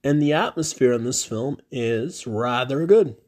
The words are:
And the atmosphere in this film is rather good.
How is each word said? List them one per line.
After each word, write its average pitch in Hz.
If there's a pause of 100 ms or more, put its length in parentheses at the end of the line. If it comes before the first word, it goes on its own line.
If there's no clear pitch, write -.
And 147
the 147
atmosphere 156
in 117
this 127
film 120 (120)
is 117
rather 123
good. 190 (120)